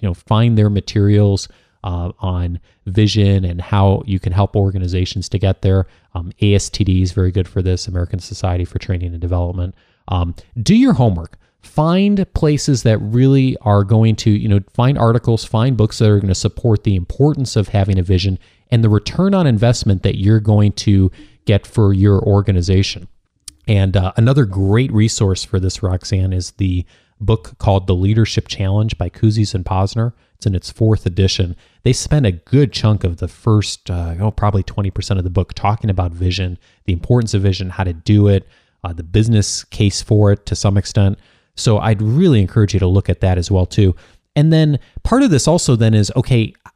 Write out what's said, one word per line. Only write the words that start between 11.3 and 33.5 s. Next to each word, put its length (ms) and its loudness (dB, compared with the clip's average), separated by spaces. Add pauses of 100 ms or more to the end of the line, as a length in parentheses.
Find 720 -2
places 500 0
that 160 2
really 640 2
are 220 2
going 340 2
to, 140 0
you 160 0
know, 120 2 (140)
find 240 2
articles, 480 0
find 320 0
books 220 0
that 100 4
are 100 4
gonna 160 0
support 480 -2
the 120 0
importance 600 -2
of 140 0
having 300 0
a 40 0
vision 360 0 (320)
and 120 2
the 60 4
return 440 0
on 120 2
investment 580 0
that 140 -2
you're 220 2
going 340 2
to 380 2 (340)
get 220 0
for 260 2
your 280 4
organization. 880 0 (600)
And, 280 2
uh, 220 0
another 280 4
great 460 0
resource 520 0
for 160 -4
this, 240 -4
Roxanne, 500 -2
is 180 -6
the 320 -2 (360)
book 400 -4
called 260 0
The 80 0
Leadership 540 0
Challenge 500 -4
by 120 -6
Kouzes 440 -2
and 100 -6
Posner. 500 -4 (220)
It's 120 -8
in 80 0
its 160 -8
fourth 340 0
edition. 500 -2 (280)
They 100 2
spend 320 0
a 60 2
good 420 0
chunk 300 0
of 140 -4
the 100 -6
first, 640 -2